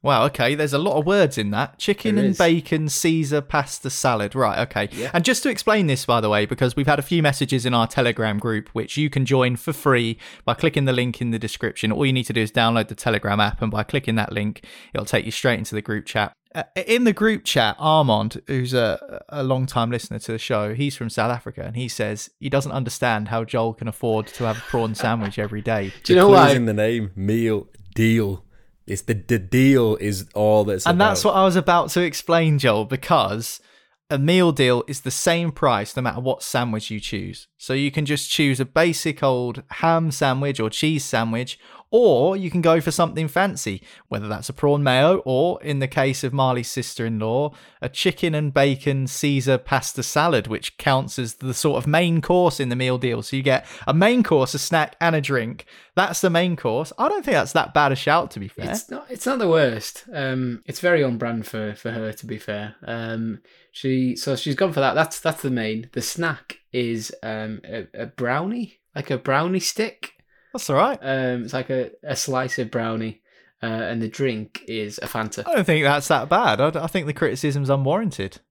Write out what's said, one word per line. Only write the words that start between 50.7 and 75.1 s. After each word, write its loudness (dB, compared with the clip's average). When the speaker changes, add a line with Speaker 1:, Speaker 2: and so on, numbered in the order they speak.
Speaker 1:
counts 0
as -6
the -8
sort 0
of -2
main 2
course 2
in -2
the -2
meal 0
deal. -2
So -6
you -2
get 2
a 2
main 4
course, 4
a -4
snack, 0
and 2
a 2
drink. -4
That's 0
the 4
main 2
course. -2
I 2
don't -2
think 0
that's 0
that 2
bad 4
a 0
shout, 0
to -12
be -10
fair. -10
Speaker 2:
It's -8
not, -12
it's -8
not -2
the 2
worst. 0
Um, -4
it's -10
very 2
on 0
brand -6
for, -8
for -10
her, -6
to -16
be -10
fair. -10
Um, -8
she, -2
so -4
she's -4
gone 0
for -2
that. 2
That's, -2
that's -4
the -4
main. -4
The -6
snack -6
is, -4
um, -8
a, -12
a -10
brownie, -4
like -8
a -2
brownie 0
stick. -6
Speaker 1:
That's -10
all 0
right. 2
Speaker 2:
Um, -2
it's -10
like -4
a, -2
a -6
slice -4
of -4
brownie, -4
uh, -6
and -4
the -4
drink -6
is -8
a -10
Fanta. -6